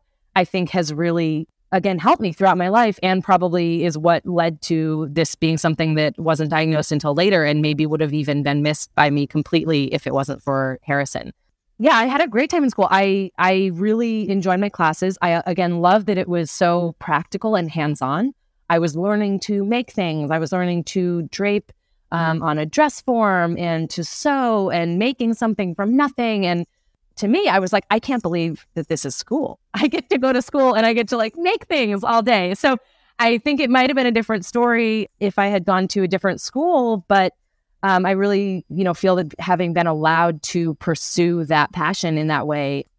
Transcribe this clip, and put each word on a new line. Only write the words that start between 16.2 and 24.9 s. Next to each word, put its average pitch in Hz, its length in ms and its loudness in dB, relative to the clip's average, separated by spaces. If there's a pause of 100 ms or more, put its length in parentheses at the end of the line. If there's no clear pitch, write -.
was 170 200 -2
so 175 520 0
practical 196 560 -2
and 175 120 -2
hands-on. 151 640 -2 (380)
I 170 80 4
was 165 160 0
learning 196 460 0
to 202 240 -2
make 233 260 -2
things. 156 400 -4
I 160 80 0
was 160 140 -4
learning 175 320 -2
to 175 380 -2
drape, 202 500 -4 (400)
um, 165 320 -2
on 151 140 -2
a 156 80 -2
dress 285 340 0
form 190 580 0
and 165 320 -2
to 170 140 -6
sew 233 640 -2
and 170 300 0